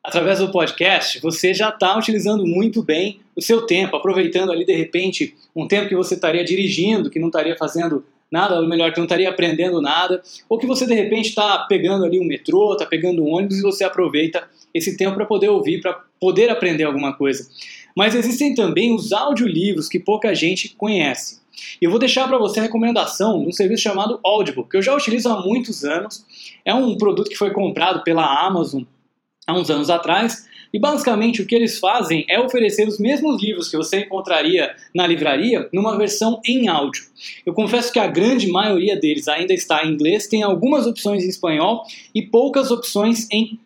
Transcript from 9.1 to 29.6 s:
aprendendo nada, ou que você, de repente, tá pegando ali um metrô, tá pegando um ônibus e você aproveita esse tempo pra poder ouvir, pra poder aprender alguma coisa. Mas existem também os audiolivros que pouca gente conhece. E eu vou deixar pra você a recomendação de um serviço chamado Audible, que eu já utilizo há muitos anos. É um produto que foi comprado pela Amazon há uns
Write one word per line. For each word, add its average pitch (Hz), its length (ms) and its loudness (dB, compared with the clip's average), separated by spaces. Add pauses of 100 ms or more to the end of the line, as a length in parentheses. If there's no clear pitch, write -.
aprendendo 175 520 0
nada, 175 420 0 (240)
ou 226 120 0
que 247 80 -4
você, 254 200 0
de 233 80 2
repente, 214 400 0
tá 208 340 0
pegando 190 360 2
ali 180 160 2
um 175 40 0
metrô, 180 520 2
tá 170 80 -2
pegando 165 400 0
um 147 60 2
ônibus 190 280 0
e 196 40 -2
você 196 200 0
aproveita 165 640 0 (280)
esse 165 220 -2
tempo 190 200 0
pra 202 80 -2
poder 202 240 2
ouvir, 170 320 2
pra 180 180 -4 (220)
poder 185 300 4
aprender 170 340 0
alguma 139 300 -2
coisa. 139 340 -2 (480)
Mas 220 180 2
existem 247 400 0
também 208 400 2
os 175 160 -4
audiolivros 202 760 0
que 180 100 -4
pouca 208 360 0
gente 170 420 -2
conhece. 180 640 -2 (400)
E 170 60 2
eu 175 40 4
vou 214 80 2
deixar 254 300 2
pra 254 100 2
você 220 220 0
a 220 40 2
recomendação 220 760 0
de 147 80 -2
um 180 40 -4
serviço 208 300 0
chamado 208 400 -2
Audible, 165 480 0
que 185 60 0
eu 196 60 2
já 262 120 2
utilizo 240 360 0
há 208 100 -2
muitos 220 420 -2
anos. 170 420 -4 (380)
É 202 120 0
um 247 240 2
produto 202 320 0
que - 60 -14
foi 202 160 0
comprado 180 520 -2
pela 160 420 2
Amazon 147 360 -2 (640)
há 160 60 -4
uns 175 160 -2